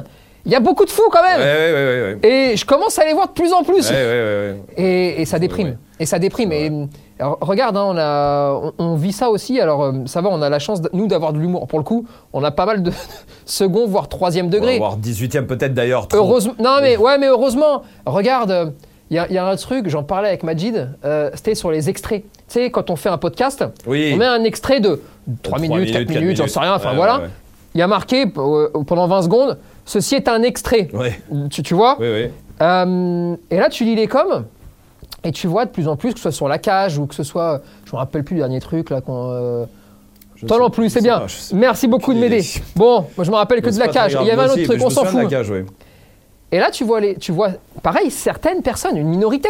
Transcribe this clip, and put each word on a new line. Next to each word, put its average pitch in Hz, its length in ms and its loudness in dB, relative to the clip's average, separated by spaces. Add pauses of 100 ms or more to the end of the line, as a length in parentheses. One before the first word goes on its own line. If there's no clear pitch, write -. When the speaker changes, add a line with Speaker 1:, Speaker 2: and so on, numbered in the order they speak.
(460)
Speaker 1:
il 170 60 -2
y 233 40 6
a 269 40 6
beaucoup 330 240 4
de - 60 2
fous 440 200 4
quand 339 140 6
même. 359 160 4
Speaker 2:
Ouais, 135 60 2
ouais, 156 280 4
ouais, 131 280 2 (120)
ouais, 101 80 -10
ouais. 262 300 4
Speaker 1:
Et 202 60 0
je - 80 -6
commence 349 340 2
à 302 60 4
les 311 80 2
voir 359 140 2
de - 60 -20
plus 349 200 2
en 359 100 4
plus. 339 260 2
Speaker 2:
Ouais, 123 60 2
ouais, 135 80 2
ouais, 104 520 0 (220)
ouais. 175 60 0
Speaker 1:
Et, 180 380 0
et 156 40 -2
ça 180 100 -2
Speaker 2:
Ouais, 160 60 0
Speaker 1:
déprime. 180 260 -2
Speaker 2:
ouais. 123 100 -6 (240)
Speaker 1:
Et 160 40 -2
ça 175 140 -2
déprime. 190 300 -2
Speaker 2:
Ouais. 151 160 -2
Speaker 1:
Et, 147 560 -8
alors, 143 180 -2
regarde, 202 380 0
hein, 202 100 0
on 180 100 -2
a, 143 560 0
on, 147 240 -4
on 170 180 0
vit 185 180 0
ça 247 160 -2
aussi. 240 320 -2
Alors, 151 220 2
euh, 135 100 0 (120)
ça 170 160 -6
va, 202 80 0
on 165 120 -2
a 143 80 0
la 147 100 0
chance, 180 220 -4
de, 165 100 -4
nous, 208 160 0
d'avoir 165 240 0
de 151 80 -2
l'humour. 175 280 -2
Pour 156 120 -2
le 143 60 -2
coup, 233 200 -2 (280)
on 135 100 -2
a 147 80 0
pas 180 140 -2
mal 208 180 0
de 175 80 0 (280)
<laughs> - 260 -20
second, 202 420 0
voire 185 220 -2
troisième 180 400 -2
degré. 208 240 2
Speaker 2:
Ouais, 240 60 2
voire 104 180 -2
dix-huitième 117 500 -4
peut-être, 131 260 -2
d'ailleurs, 120 360 0
trop. 202 100 4
Speaker 1:
Heureusement, 214 400 2
non, 262 220 4
mais, 247 160 4
Speaker 2:
Oui. 208 60 2
Speaker 1:
ouais, 277 140 6
mais 277 100 2
heureusement. 262 560 2 (220)
Regarde, 202 460 0
euh, 175 140 0 (460)
il 151 60 0
y - 20 0
a, 170 100 -2
il - 40 -4
y 185 60 0
a 180 80 0
un 190 80 0
truc, 247 340 -4
j'en 147 140 -2
parlais 196 260 -2
avec 175 140 -4
Majid, 165 460 -4 (140)
euh, 147 300 -2
c'était 214 220 -4
sur 180 160 -4
les 156 180 0
extraits. 196 340 -6 (240)
Tu - 60 -10
sais, 240 180 0
quand 202 180 -2
on 175 60 -2
fait 196 140 -4
un 170 80 0
podcast, 240 480 -2 (200)
Speaker 2:
Oui. 147 280 0
Speaker 1:
on 127 40 2
met 226 80 2
un 240 180 2
extrait 262 360 0
de 196 220 2 (420)
trois 110 140 -4
Speaker 2:
Trois - 20 -2
Speaker 1:
minutes, 156 320 0
quatre 117 40 0
Speaker 2:
minutes, 120 180 0
quatre 160 80 0
Speaker 1:
minutes, 175 160 0
j'en 156 60 2
Speaker 2:
minutes. 131 100 -2
Speaker 1:
sais - 60 -2
rien, 175 160 2
enfin, 127 160 -2
Speaker 2:
Ouais, 131 40 -2
Speaker 1:
voilà. 208 220 2
Speaker 2:
ouais, - 60 -6
ouais. 85 60 -10 (460)
Speaker 1:
Il 165 40 2
y - 40 4
a 180 40 2
marqué, 214 380 0 (120)
euh, 151 320 2 (180)
pendant 175 200 2
vingt 190 140 2
secondes, « 220 360 2 (280)
Ceci - 300 -2
est 262 120 -2
un 233 160 2
extrait. » 233 500 0
Speaker 2:
Ouais. 120 260 -4 (300)
Speaker 1:
Tu, 147 140 -6
tu 175 100 -4
vois ? 233 260 4
Speaker 2:
Oui, 117 120 -2
oui. 117 180 -2 (320)
Speaker 1:
Euh, 175 720 0 (140)
et 175 80 -2
là, 269 120 2
tu 254 140 -4
lis 226 120 0
les 214 120 0
coms, 262 380 0 (800)
et 170 80 -4
tu - 160 -6
vois 208 180 0
de 247 60 -4
plus 156 160 -4
en 151 80 -2
plus, 240 180 -4
que - 60 -14
ce - 40 -8
soit 175 80 -2
sur 139 160 -4
la 147 100 0
cage, 190 400 0
ou 147 80 -2
que 139 100 -10
ce 160 80 -6
soit, 165 380 -2 (240)
je - 60 -20
me 127 60 -8
rappelle 135 260 -4
plus 180 120 -6
le 160 60 0
dernier 131 180 -2
truc, 165 300 -6
là, 135 120 -4
qu'on, 127 300 -6
euh, 120 340 -4 (680)
Speaker 2:
Je - 100 -14
Speaker 1:
toi 220 120 2
Speaker 2:
sais 247 60 4
Speaker 1:
non 226 60 4
Speaker 2:
plus, - 120 -2
Speaker 1:
plus, - 80 2
Speaker 2:
je - 40 -2
Speaker 1:
c'est 262 60 0
Speaker 2:
sais 214 60 4
Speaker 1:
bien. 240 140 4
Speaker 2:
pas, 202 80 -4
je - 80 -12
sais - 200 -6
Speaker 1:
Merci 233 320 2
beaucoup 262 260 2
de 233 60 2
Speaker 2:
aucune 240 100 2
Speaker 1:
m'aider. 208 180 2
Speaker 2:
idée. - 160 -8 (120)
Speaker 1:
Bon, 214 300 4 (120)
moi, 180 80 -2
je 180 60 0
me 220 40 2
rappelle 220 260 2
que - 40 -2
Speaker 2:
Mais 240 60 2
Speaker 1:
de 196 40 0
Speaker 2:
c'est 214 60 0
Speaker 1:
la 254 60 4
Speaker 2:
pas 151 60 -2
très 262 80 4
Speaker 1:
cage. 202 100 2
Il - 20 0
y 139 40 0
Speaker 2:
grave. 202 100 2
Speaker 1:
avait 226 80 4
Speaker 2:
Moi 262 80 4
Speaker 1:
un 254 40 4
autre 269 100 2
Speaker 2:
aussi, 175 80 2
Speaker 1:
truc, 226 140 2
Speaker 2:
je 254 40 2
me 254 40 4
Speaker 1:
on - 20 0
s'en 254 160 2
Speaker 2:
souviens - 140 0
de 240 60 2
Speaker 1:
fout. 165 60 -2
Speaker 2:
la 135 60 0
cage, 110 140 -2
ouais. 95 140 -4 (840)
Speaker 1:
Et 170 80 2
là, 359 120 2
tu - 120 -6
vois 220 160 2
les, 202 160 0
tu - 160 -6
vois, 190 180 0 (340)
pareil, 254 260 2
certaines 311 540 -2
personnes, 233 340 -2
une 151 100 0
minorité, 220 420 0